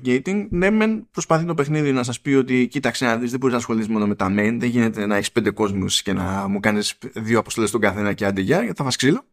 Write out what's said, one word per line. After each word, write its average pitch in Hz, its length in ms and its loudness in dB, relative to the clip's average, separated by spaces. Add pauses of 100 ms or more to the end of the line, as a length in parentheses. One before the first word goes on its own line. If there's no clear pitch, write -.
gating, 180 460 0
ναι 180 200 2
μεν 214 400 0
προσπαθεί 165 340 0
το 170 100 -2
παιχνίδι 147 380 0
να 131 100 0
σας 120 180 -4
πει 143 140 -4
ότι, 127 340 4
«Κοίταξε 127 360 -2
να 117 140 0
δεις, 120 120 -4
δεν 131 80 -4
μπορείς 127 160 2
να 120 60 0
ασχολείσαι 113 300 -2
μόνο 107 160 2
με 104 80 0
τα 98 120 0
main, 104 320 2
δεν 123 100 0
γίνεται 113 380 0
να 104 100 0
έχεις 101 160 -2
πέντε 104 180 2
κόσμους 98 520 -2
και 98 100 -4
να 95 360 -2
μου 101 120 -2
κάνεις 104 380 0 (160)
δύο 113 240 0
αποστολές 110 300 0
στον 110 120 0
καθένα 104 320 0
και 98 140 -2
άντε 98 140 0
γεια, 139 220 2
γιατί 107 140 -6
θα 143 80 -4
φας 127 120 -2
ξύλο». 165 360 0